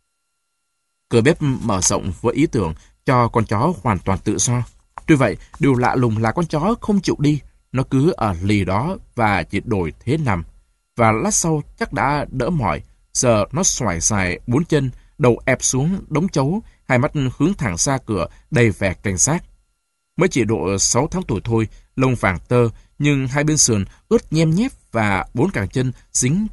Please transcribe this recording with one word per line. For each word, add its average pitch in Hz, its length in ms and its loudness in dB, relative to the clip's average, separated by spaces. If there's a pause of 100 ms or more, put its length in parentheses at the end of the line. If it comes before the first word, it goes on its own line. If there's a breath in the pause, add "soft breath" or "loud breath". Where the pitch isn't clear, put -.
(1080)
Cửa 117 120 4
bếp 147 200 4
mở 113 400 -2
rộng 95 300 -2 (100)
với 117 140 0
ý 147 120 2
tưởng 90 260 -2 (320 soft breath)
cho 123 220 4
con 110 180 0
chó 123 280 0 (100)
hoàn 104 160 0
toàn 95 240 -2
tự 107 140 -2
do. 120 260 0 (420)
Tuy 160 100 6
vậy, 123 220 0 (220 loud breath)
điều 139 160 4
lạ 120 200 0
lùng 120 220 0
là 110 140 0
con 175 140 -2
chó 165 360 -2
không 202 200 0
chịu - 180 0
đi. 147 200 2 (320)
Nó 127 120 -2
cứ 135 280 2
ở 104 300 -2
lì 98 240 0
đó 117 320 -2 (180)
và 104 280 0
chỉ - 220 -6
đổi 92 340 -4
thế 139 180 -2
nằm. 107 260 -2 (520)
Và - 160 4
lát 196 200 0
sau 160 320 0 (160)
chắc 226 140 -6
đã 135 380 -2
đỡ 123 180 -2
mỏi. 107 320 -2 (320)
Giờ 110 380 2
nó 156 120 -2
xoài 98 380 -2
xoài 92 460 -2
bốn 139 180 2
chân, 135 260 0 (260 soft breath)
đầu 120 280 4
ép 131 180 0
xuống 156 460 -2
đống 156 200 0
chấu, 156 320 0 (260 soft breath)
hai 131 100 2
mắt 135 140 2 (260)
hướng 165 160 2
thẳng 90 240 -4
ra 131 200 0
cửa 95 300 -4 (240 soft breath)
đầy 120 200 4
vẻ 92 220 -2
cảnh 95 240 -4
giác. 151 260 0 (720)
Mới 175 120 2
chỉ 120 140 0
độ 98 340 -2
sáu 123 300 0
tháng 180 160 -6
tuổi - 200 -4
thôi, 113 240 0 (280 soft breath)
lông 131 200 0
vàng 95 320 -2
tơ, 120 220 2 (300 soft breath)
nhưng 143 280 0
hai 143 160 0
bên 156 140 2
sườn 104 280 2 (240 soft breath)
ướt - 240 0
nhem 160 160 2
nhép 214 220 2 (200)
và 104 420 0
bốn 156 180 0
cẳng 98 180 -2
chân 127 220 -2 (220 soft breath)
dính 170 400 0